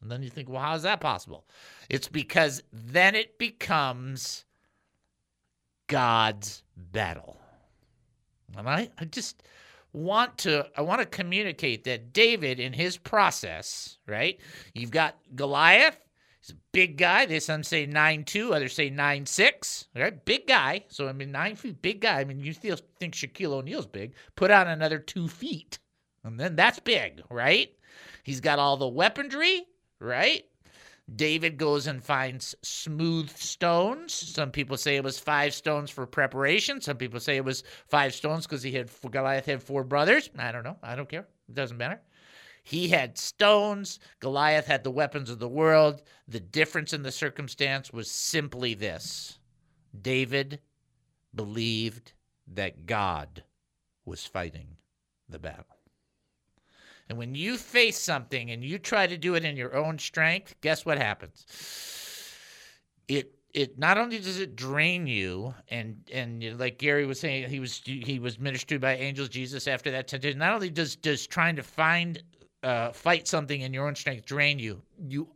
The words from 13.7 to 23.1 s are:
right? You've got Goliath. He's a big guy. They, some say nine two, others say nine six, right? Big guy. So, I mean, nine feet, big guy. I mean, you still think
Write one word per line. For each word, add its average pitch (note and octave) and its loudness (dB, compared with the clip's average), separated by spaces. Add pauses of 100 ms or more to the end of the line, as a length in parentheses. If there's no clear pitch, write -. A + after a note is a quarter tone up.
right? B2+ -2 (340)
You've A#2 -8
got D#3 0 (160)
Goliath. D#3+ 8 (420)
He's - -20
a - -20 (120)
big D#3 2
guy. F#3 6
They, D#3+ 0
some D#3 -2
say D#3 0
nine D3+ 4
two, G#3+ 0
others C3+ 0
say C#3+ 0
nine C#3+ 0
six, - 2
right? D#3 -2
Big - 2
guy. F#3+ 4
So, C#3 -6
I C3+ -6
mean, C3+ -8
nine F3 -2
feet, G#3 -12
big G3 -2
guy. F#3+ 2
I - -2
mean, C3+ -6
you D3 -8
still F3+ -4 (200)
think E3+ -8